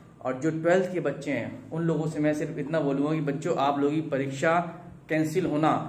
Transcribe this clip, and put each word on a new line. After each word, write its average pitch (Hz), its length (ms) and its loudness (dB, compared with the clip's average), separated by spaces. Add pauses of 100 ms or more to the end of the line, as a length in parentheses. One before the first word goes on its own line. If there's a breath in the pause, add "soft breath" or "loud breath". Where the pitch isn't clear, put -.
(220 loud breath)
और 131 200 -4
जो 156 100 2
ट्वेल्थ 175 420 2
के 175 80 -2
बच्चे 143 300 -4
हैं 113 400 -6
उन 165 120 -2
लोगों 156 260 0
से 151 100 -4
मैं 151 140 2
सिर्फ 151 260 -4
इतना 151 200 -2
बोलूँगा 143 340 0
कि 160 100 0
बच्चों, 165 340 -2
आप 139 220 2
लोगों 143 160 2
की 160 140 2
परीक्षा 143 500 2 (500)
cancel 156 360 2
होना, 147 240 2 (200)